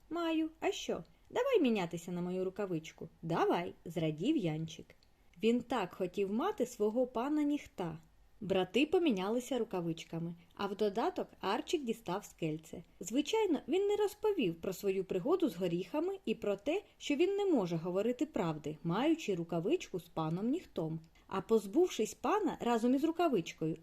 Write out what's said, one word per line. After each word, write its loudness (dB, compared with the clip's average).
«Маю. 0
А 0
що? -4
Давай 2
мінятися 0
на -4
мою -2
рукавичку». -6
«Давай», — 0
зрадів 0
Янчик. -4
Він 4
так -2
хотів -2
мати 0
свого 0
пана 0
Ніхта. -4
Брати 2
помінялися 0
рукавичками, -4
а -4
в -6
додаток 0
Арчик -2
дістав -4
скельце. -6
Звичайно, 0
він 2
не 2
розповів 0
про -4
свою -2
пригоду 2
з -6
горіхами -2
і 0
про -2
те, -2
що -2
він 2
не 0
може 2
говорити 0
правди, -2
маючи 2
рукавичку -2
з -12
паном -2
Ніхтом. -4
А -4
позбувшись 2
пана 0
разом 2
із 2
рукавичкою, 0